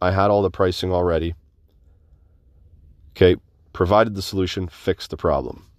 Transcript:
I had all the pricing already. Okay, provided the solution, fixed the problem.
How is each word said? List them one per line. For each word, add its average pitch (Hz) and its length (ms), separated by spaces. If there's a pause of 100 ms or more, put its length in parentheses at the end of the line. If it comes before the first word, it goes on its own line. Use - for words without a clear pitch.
I 90 80
had 98 200
all 101 120
the 92 80
pricing 92 420
already. 85 420 (1800)
Okay, 90 240 (360)
provided 104 420
the 98 80
solution, 92 460
fixed - 400
the - 80
problem. 71 500 (120)